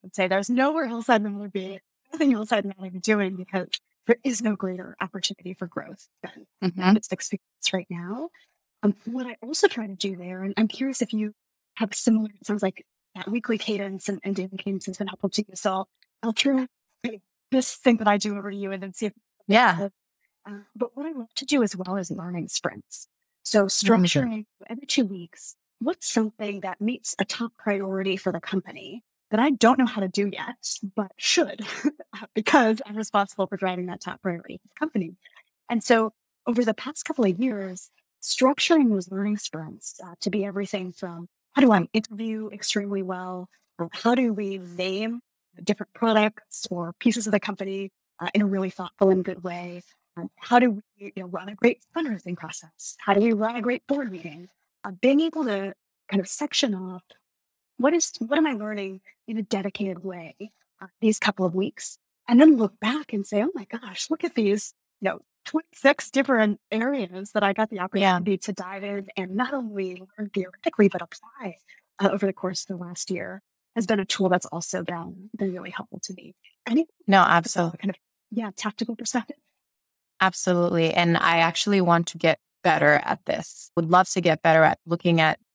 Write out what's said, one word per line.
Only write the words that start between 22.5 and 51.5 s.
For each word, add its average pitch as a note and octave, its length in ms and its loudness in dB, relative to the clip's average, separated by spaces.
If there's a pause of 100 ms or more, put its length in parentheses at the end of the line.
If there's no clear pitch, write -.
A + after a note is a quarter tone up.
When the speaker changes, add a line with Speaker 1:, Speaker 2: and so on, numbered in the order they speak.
Speaker 1:
So G3+ 240 4
Speaker 2:
Mm-hmm. G3+ 260 2 (120)
Speaker 1:
structuring G#3 400 0 (240)
every C4 180 -12
two - 200 2
weeks, F3+ 500 -12 (220)
what's D4 320 -4
something G#3 500 -4
that F#3+ 200 -8
meets A#3+ 380 -4
a G3+ 60 0
top - 320 -6
priority F#3+ 600 -2
for - 160 -2
the E3+ 80 -6
company - 600 -8 (280)
that G#3+ 100 2
I C#4+ 100 4
don't B3 280 6
know B3+ 80 4
how G#3 140 -4
to F#3+ 80 0
do G3+ 240 -2
yet, - 240 -10 (400)
but G3 200 -4
should, - 460 0 (360)
<laughs> - 360 -18
because A3 520 4
I'm G#3 100 -12
responsible G3+ 500 0
for G3 100 -6
driving F3+ 300 -4
that - 140 -10
top - 220 -12
priority - 400 -6
for - 60 -20
the - 100 -20
company. F#3 380 -2 (520)
And A#3 140 0
so A3+ 300 4 (340)
over A#3+ 180 2
the G#3+ 100 2
past - 300 -10
couple C4+ 200 0
of F#3 160 2
years, G3 500 -4 (320)
structuring C#4 680 4
those F#3 200 0
learning G3+ 280 -2
sprints, - 640 -12
uh, F3 160 -16
to G3+ 100 -4
be G3 140 0
everything F#3+ 480 -6
from F3 360 -12 (240)
how - 100 4
do A#3+ 100 8
I F3+ 200 6
interview A3 580 -4
extremely G3+ 520 -4
well, F3+ 460 -8 (300)
or E3+ 140 -6
how A#3 220 0
do B3 180 2
we G3 260 -4
name F#3+ 600 -6 (420)
different - 320 -2
products G#3+ 760 0
or F3 280 -6
pieces A3+ 280 2
of G#3 60 -2
the G3+ 80 4
company, G3 500 -6 (300)
uh, F3 140 -6
in G#3 80 4
a G3+ 40 4
really F#3+ 240 0
thoughtful F#3+ 400 2
and F#3 140 4
good F3+ 200 -10
way? F3 380 -10 (340)
Um, F3 200 -12
how - 220 4
do B3 120 6 (280)
we, G3+ 180 -16
you F#3 60 -6
know, F3+ 40 -12
run F3+ 220 -10
a G#3+ 60 -12